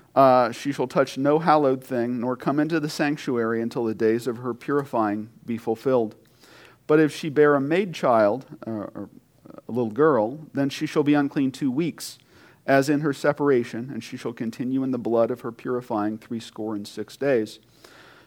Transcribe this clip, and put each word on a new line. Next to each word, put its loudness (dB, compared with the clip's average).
Uh, 6
"She -6
shall -4
touch 0
no 2
hallowed 2
thing, -4
nor -4
come -2
into 0
the -4
sanctuary -2
until -4
the -2
days 0
of -4
her -6
purifying -2
be -4
fulfilled. 0
But 4
if 2
she -8
bear 6
a 2
maid -2
child, 2
uh, -8
or -10
a -10
little -2
girl, 2
then 0
she -8
shall 0
be 4
unclean 0
two -4
weeks, -6
as 4
in 2
her -2
separation, 0
and -10
she -14
shall -8
continue -4
in -2
the -2
blood 2
of -8
her -8
purifying -4
three -10
score -10
and -8
six -12
days." 0